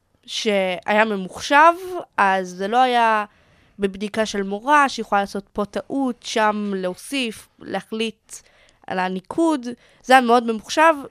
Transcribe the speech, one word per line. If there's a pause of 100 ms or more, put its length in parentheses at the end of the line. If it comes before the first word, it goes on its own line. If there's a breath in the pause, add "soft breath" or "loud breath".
(260)
שהיה
ממוחשב, (440)
אז
זה
לא
היה (540 soft breath)
בבדיקה
של
מורה,
שיכולה
לעשות
פה
טעות,
שם
להוסיף, (100)
להחליט (540 soft breath)
על
הניקוד. (360 soft breath)
זה
היה
מאוד
ממוחשב, (180)